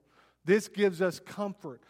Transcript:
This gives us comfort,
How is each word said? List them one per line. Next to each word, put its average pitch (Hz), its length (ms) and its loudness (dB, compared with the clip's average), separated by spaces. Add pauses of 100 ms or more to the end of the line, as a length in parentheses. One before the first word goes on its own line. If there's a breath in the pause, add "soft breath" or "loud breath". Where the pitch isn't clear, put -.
(460 soft breath)
This 202 220 4
gives 190 320 0
us 180 200 0
comfort, 180 720 -10